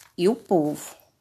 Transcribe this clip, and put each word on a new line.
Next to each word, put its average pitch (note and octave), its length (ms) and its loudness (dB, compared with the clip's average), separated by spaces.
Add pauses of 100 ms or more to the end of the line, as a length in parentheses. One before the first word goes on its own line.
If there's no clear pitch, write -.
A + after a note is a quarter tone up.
(180)
e F3 100 2
o A#3 80 2
povo. D3+ 600 -2 (260)